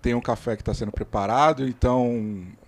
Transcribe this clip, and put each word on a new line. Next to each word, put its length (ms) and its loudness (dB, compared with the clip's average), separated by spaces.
tem 140 0
um 60 0
café 360 -2
que 80 -14
tá 80 -2
sendo 180 -4
preparado, 760 2
então 720 0